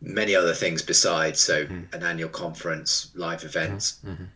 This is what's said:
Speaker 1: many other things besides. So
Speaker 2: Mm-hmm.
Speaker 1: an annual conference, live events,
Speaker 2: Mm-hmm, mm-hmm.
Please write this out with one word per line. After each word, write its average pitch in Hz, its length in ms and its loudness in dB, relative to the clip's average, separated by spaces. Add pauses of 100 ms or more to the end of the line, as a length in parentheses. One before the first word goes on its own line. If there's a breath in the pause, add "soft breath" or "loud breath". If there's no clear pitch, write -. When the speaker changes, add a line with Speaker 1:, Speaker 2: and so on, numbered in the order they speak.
Speaker 1:
many 98 340 0
other 87 180 6
things 85 300 0
besides. 80 580 4
So 76 240 4
Speaker 2:
Mm-hmm. 85 300 -8
Speaker 1:
an 85 80 -8
annual 82 260 -2
conference, 82 840 -4
live 85 300 -6
events, 87 600 -2
Speaker 2:
Mm-hmm, 98 60 -8
mm-hmm. 90 140 -10 (120)